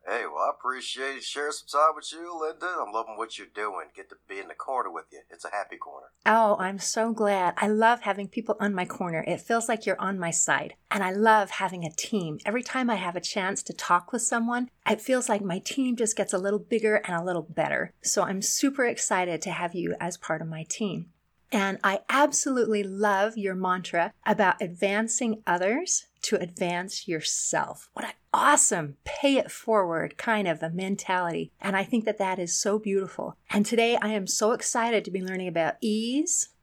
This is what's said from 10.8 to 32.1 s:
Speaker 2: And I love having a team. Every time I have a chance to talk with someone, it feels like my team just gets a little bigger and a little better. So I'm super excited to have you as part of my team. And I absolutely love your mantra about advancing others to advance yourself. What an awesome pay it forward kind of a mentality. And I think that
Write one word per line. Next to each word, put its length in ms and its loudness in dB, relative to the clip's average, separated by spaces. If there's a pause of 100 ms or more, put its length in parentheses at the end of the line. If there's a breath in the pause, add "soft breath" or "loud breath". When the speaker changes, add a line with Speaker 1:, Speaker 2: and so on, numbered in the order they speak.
Speaker 2:
And 140 0
I 80 0
love 400 6
having 340 -4
a 60 -4
team. 560 -2
Every 160 0
time 260 -2
I 60 2
have 200 -4
a 60 -4
chance 400 -2
to 120 -10
talk 380 2
with 120 -2
someone, 480 0 (180)
it 120 2
feels 280 0
like 140 2
my 160 -2
team 360 -2
just 220 0
gets 160 -2
a 60 0
little 200 0
bigger 360 4
and 200 0
a 80 0
little 240 0
better. 540 0
So 220 2
I'm 180 -2
super 440 2
excited 580 0
to 80 -6
have 240 -4
you 240 -2
as 180 -4
part 240 -4
of 60 -8
my 200 -8
team. 440 -6 (420)
And 300 2
I 160 2 (100)
absolutely 720 2
love 560 2
your 180 -2
mantra 580 0 (120)
about 360 4
advancing 840 0
others 640 0 (140)
to 180 0
advance 720 -4
yourself. 840 -2
What 140 -6
an 60 -8 (220)
awesome 680 4
pay 320 2
it 160 2
forward 680 0
kind 300 0
of 160 0
a 60 -4
mentality. 920 -2
And 160 -2
I 80 2
think 220 0
that 140 0